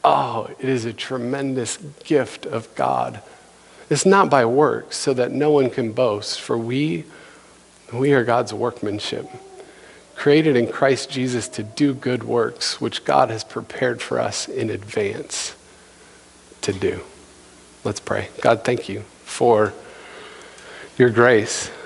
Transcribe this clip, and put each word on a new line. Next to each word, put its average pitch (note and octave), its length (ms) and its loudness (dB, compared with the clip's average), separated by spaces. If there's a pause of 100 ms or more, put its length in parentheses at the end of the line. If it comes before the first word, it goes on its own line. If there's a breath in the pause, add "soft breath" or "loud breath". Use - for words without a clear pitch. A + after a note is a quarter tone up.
Oh, C3 460 2 (100)
it C3 80 -6
is B2+ 180 0
a A#2 80 -6
tremendous B2+ 840 -4 (260)
gift - 440 0
of A2+ 260 -8
God. B1+ 480 -2 (720 loud breath)
It's D3+ 160 2
not F#3+ 220 6
by C3 160 6
works, B2 520 2
so C#3 160 0
that B2 180 0
no D3 200 2
one C3+ 180 4
can A#2 220 -4
boast, A2 500 -2
for A#2+ 160 -2
we, D3 480 -2 (880 loud breath)
we C#3 200 2
are B2+ 100 6
God's A#2 300 0
workmanship, G#2+ 720 -4 (880 loud breath)
created D3+ 400 4
in A#2 120 4
Christ - 440 0
Jesus B2+ 380 -2
to - 140 -8
do C3+ 300 0
good B2 300 -4
works, A#2 580 -2
which A2+ 240 -6
God C#3 240 4
has A2 140 -8
prepared A#2+ 580 -4
for - 180 -4
us A2 280 -4
in B2 220 -4
advance - 840 -6 (1080 loud breath)
to - 120 -2
do. - 280 -4 (840)
Let's G2+ 180 -6
pray. G2+ 260 -6 (140)
God, A2+ 220 2
thank A#2+ 260 -2
you G2 120 -8 (220)
for G#2+ 500 2 (1200 loud breath)
your B2 120 6
grace. A#2 640 4 (140 loud breath)